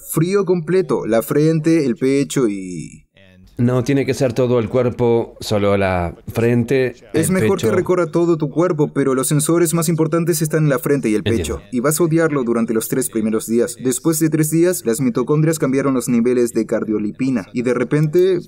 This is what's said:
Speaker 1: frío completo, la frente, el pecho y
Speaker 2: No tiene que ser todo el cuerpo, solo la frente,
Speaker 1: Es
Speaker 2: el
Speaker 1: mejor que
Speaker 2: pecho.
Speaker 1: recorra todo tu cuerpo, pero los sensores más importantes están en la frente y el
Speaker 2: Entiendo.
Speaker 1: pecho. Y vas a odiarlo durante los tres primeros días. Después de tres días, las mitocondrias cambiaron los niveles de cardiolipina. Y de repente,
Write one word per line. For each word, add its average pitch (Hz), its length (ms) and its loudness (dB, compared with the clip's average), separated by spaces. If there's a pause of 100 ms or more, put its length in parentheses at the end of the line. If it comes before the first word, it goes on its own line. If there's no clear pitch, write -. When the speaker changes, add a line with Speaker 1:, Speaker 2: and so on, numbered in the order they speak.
(120)
Speaker 1:
frío 190 320 2
completo, 170 640 0
la 113 160 2
frente, 160 640 2
el 117 80 0
pecho 135 560 0
y 90 540 -10 (560)
Speaker 2:
No 123 220 2
tiene 139 240 0
que 131 80 -2
ser 123 200 -2
todo 123 260 2
el 107 80 -2
cuerpo, 117 720 0
solo 101 360 0
la 92 400 -2 (160)
frente, 120 600 0 (180)
Speaker 1:
Es 156 140 0
Speaker 2:
el 160 60 0
Speaker 1:
mejor 190 260 2
que - 80 -2
Speaker 2:
pecho. 220 80 2
Speaker 1:
recorra 180 320 0
todo 170 300 0
tu 156 140 -4
cuerpo, 156 440 0
pero 135 220 0
los 131 100 -2
sensores 156 480 2
más 165 140 0
importantes 165 540 0
están 156 200 0
en 151 60 4
la 131 100 2
frente 135 300 0
y 107 80 2
el 101 80 -2
Speaker 2:
Entiendo. 104 320 -2
Speaker 1:
pecho. 85 60 -12 (100)
Y 123 80 -2
vas 147 180 0
a 180 60 2
odiarlo 156 400 0
durante 113 280 0
los 110 140 -2
tres 127 240 -2
primeros 107 380 -2
días. 113 340 0
Después 156 380 -2
de 160 100 2
tres 151 220 0
días, 175 340 0
las 113 140 -2
mitocondrias 151 580 0
cambiaron 135 360 0
los 127 140 -2
niveles 120 440 2
de 113 140 -2
cardiolipina. 107 840 -2
Y 123 100 -4
de 120 120 0
repente, 156 720 2